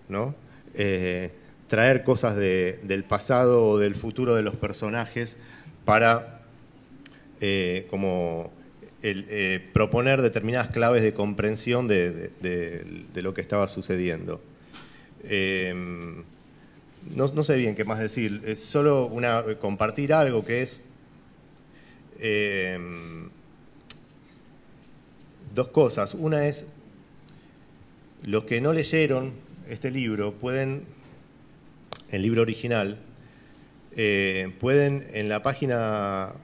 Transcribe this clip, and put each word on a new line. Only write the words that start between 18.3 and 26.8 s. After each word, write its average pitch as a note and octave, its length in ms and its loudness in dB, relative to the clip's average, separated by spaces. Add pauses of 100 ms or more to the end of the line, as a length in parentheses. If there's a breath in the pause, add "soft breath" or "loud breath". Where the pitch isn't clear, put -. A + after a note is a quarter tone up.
es A2 180 -6
solo C#3+ 440 2
una, A#2 360 0 (160)
compartir G#2+ 540 -2
algo C3 320 2
que A#2 180 -2
es, - 200 -10 (1400 loud breath)
em, F#2 1120 -2 (2250)
dos B2 140 -2
cosas. A#2 460 2
Una D#3 320 0
es, D3 200 -4 (1600 loud breath)